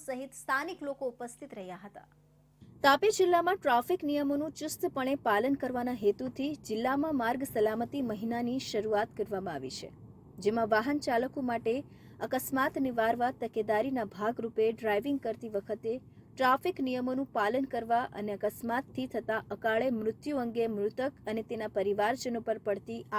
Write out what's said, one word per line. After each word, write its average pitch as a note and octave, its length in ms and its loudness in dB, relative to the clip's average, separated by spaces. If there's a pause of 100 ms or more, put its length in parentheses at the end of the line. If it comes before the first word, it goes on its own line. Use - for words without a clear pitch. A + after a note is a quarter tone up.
સહિત C4 340 -8
સ્થાનિક D4+ 480 -2
લોકો C4+ 240 -4
ઉપસ્થિત B3 460 -12
રહ્યા F#3 260 -10
હતા. - 220 -18 (760)
તાપી D4 360 6
જિલ્લામાં F4+ 420 4
ટ્રાફિક C#4 480 4
નિયમોનું D4 500 0
ચુસ્તપણે C#4+ 560 -2 (140)
પાલન A#3+ 340 2
કરવાના B3 400 -2
હેતુથી B3+ 480 0 (160)
જિલ્લામાં C4 560 0
માર્ગ B3+ 300 0
સલામતી A#3 580 0
મહિનાની A#3 560 -2
શરૂઆત G#3+ 500 0
કરવામાં F#3+ 380 -4
આવી C3 240 -8
છે, - 100 -12 (500)
જેમાં A3 360 2
વાહન C#4+ 320 2
ચાલકો B3+ 440 0
માટે A#3 220 0 (540)
અકસ્માત C4 580 0
નિવારવા A#3+ 560 2
તકેદારીના A3+ 720 0
ભાગરૂપે A3 560 0
ડ્રાઇવિંગ A3+ 560 0
કરતી A3+ 320 -6
વખતે A3 340 -4 (380)
ટ્રાફિક C4+ 580 2
નિયમોનું B3+ 480 -2
પાલન A#3+ 380 2
કરવા A#3 280 2 (200)
અને G#3 120 -4
અકસ્માતથી A#3 800 -4
થતા A3 240 -2 (180)
અકાળે A3+ 360 2
મૃત્યુ A3+ 500 -2
અંગે A#3 300 0
મૃતક G#3+ 600 -4
અને A3 100 -4
તેના A3 340 -6
પરિવારજનો G#3+ 640 0
પર A3 240 -2
પડતી G#3+ 340 -4 (200)